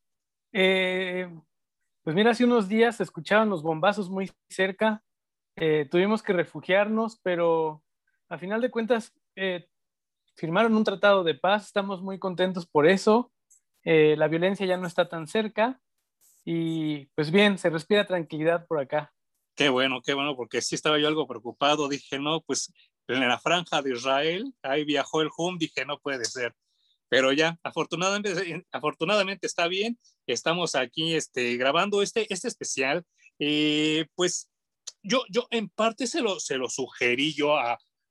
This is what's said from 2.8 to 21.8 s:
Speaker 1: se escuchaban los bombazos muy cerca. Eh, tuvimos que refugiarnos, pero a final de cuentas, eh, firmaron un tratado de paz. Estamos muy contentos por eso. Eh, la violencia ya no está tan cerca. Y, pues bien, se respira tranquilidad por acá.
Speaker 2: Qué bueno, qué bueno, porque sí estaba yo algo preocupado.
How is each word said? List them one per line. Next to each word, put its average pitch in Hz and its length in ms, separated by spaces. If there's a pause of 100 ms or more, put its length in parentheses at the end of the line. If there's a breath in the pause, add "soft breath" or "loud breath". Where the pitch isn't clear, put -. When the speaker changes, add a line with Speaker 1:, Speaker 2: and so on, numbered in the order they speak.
Speaker 1:
se 202 60
escuchaban 208 460
los 175 120
bombazos 175 480
muy 190 220 (180)
cerca. 208 540 (560)
Eh, 151 300
tuvimos 202 320
que 202 120
refugiarnos, 208 920
pero 165 600 (460)
a 170 80
final 202 240
de 254 80
cuentas, 226 440 (220)
eh, 185 320 (680)
firmaron 214 400
un 214 80
tratado 196 400
de 160 120
paz. 202 300
Estamos 196 360
muy 190 180
contentos 180 480
por 147 200
eso. 214 440 (520)
Eh, 156 340
la 151 100
violencia 185 380
ya 180 120
no 185 100
está 175 220
tan 160 180
cerca. 220 540 (640)
Y, 160 720
pues 151 160
bien, 202 260
se 170 120
respira 196 360
tranquilidad 165 600
por 160 120
acá. 147 340 (420)
Speaker 2:
Qué 147 140
bueno, 127 320
qué 139 120
bueno, 139 240
porque 120 240
sí - 140
estaba 151 240
yo 147 80
algo 156 200
preocupado. 139 600